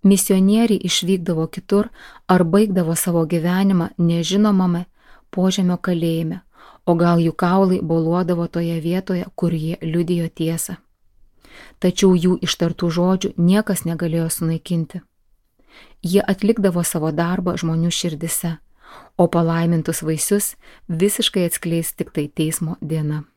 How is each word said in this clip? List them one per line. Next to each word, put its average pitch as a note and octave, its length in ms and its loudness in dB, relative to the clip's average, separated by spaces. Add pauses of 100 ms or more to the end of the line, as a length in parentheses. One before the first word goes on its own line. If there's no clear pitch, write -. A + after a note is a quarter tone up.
Misionieriai G3+ 840 4
išvykdavo E3+ 580 -2
kitur G3 440 -2 (360)
ar F3+ 160 4
baigdavo F3+ 540 2
savo E3+ 260 0
gyvenimą F3 720 0
nežinomame F3+ 920 2 (420)
požemio F#3 480 0
kalėjime, E3 640 -2 (420)
o E3+ 160 2
gal E3+ 240 4
jų E3 140 0
kaulai F#3 420 2
boluodavo E3+ 720 0
toje E3+ 300 -2
vietoje, F3+ 540 -4
kur F3 180 0
jie D#3+ 260 -4
liudijo E3+ 480 -2
tiesą. E3 540 -6 (960)
Tačiau F#3 360 4
jų F3+ 300 2
ištartų E3+ 520 -2
žodžių F#3 400 0
niekas F#3+ 480 2
negalėjo E3 440 -2
sunaikinti. E3 720 -4 (1000)
Jie F#3 200 2
atlikdavo F#3+ 600 0
savo D#3 280 -2
darbą E3+ 460 -2
žmonių E3 360 -2
širdise, E3 640 -6 (600)
o F3 100 4
palaimintus E3 760 0
vaisius D#3+ 520 -2 (320)
visiškai F#3 600 0
atskleis E3 460 -4
tik - 180 -8
tai D3 160 -4
teismo D#3+ 540 -4
diena. D3+ 420 -4 (140)